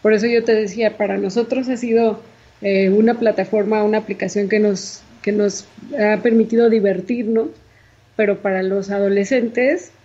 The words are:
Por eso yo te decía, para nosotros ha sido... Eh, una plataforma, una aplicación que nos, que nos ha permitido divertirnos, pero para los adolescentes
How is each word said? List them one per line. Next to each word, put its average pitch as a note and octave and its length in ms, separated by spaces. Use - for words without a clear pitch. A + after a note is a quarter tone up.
Por G#3+ 100
eso G#3+ 140
yo A#3 180
te A#3 100
decía, G#3+ 420
para G3 220
nosotros A#3 500
ha B3+ 80
sido... A3+ 440
Eh, G3 280
una A3+ 280
plataforma, G#3+ 640
una G#3+ 160
aplicación G3+ 500
que G#3+ 120
nos, G3+ 420
que G#3 120
nos G#3 340
ha G#3 240
permitido A3+ 480
divertirnos, A3 800
pero G3+ 240
para F#3+ 240
los G3 280
adolescentes A3+ 1000